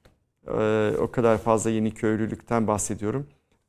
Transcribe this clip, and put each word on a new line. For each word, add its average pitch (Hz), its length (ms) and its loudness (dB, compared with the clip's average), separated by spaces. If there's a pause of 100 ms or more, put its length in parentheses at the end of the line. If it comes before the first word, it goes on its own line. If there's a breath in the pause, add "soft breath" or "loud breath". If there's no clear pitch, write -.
(460)
e, 110 440 0 (100)
o - 100 -2
kadar 113 280 4
fazla 113 320 2
Yeniköylülükten 110 960 -2
bahsediyorum? 107 600 -2 (420)